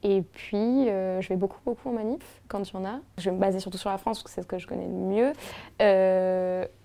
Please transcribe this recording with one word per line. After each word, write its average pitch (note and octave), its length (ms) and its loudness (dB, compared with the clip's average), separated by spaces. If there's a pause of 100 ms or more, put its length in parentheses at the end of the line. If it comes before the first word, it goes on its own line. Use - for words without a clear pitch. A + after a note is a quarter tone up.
Et G3 160 4
puis, A#3 680 0
euh, F#3+ 320 0
je F#3 100 -6
vais F#3 60 0
beaucoup, F#3+ 280 -2
beaucoup A#3+ 240 -4
en B3 40 -4
manif, A3+ 560 -6
quand G3 200 -6
il - 60 -18
y - 20 -8
en F#3+ 80 -6
a. A3 140 -6 (200)
Je F#3+ 120 -2
vais F#3 60 -2
me F#3 40 -2
baser G3 180 2
surtout F#3+ 200 -8
sur G#3 100 -4
la G3 100 -2
France, A3+ 200 -4
parce - 60 -14
que - 60 -18
c'est F#3 120 -8
ce F3 40 -10
que F#3 120 -6
je F3+ 80 -10
connais F#3 200 -6
le F3+ 60 -6
mieux. G3 400 2 (480)
Euh, F#3 880 4 (180)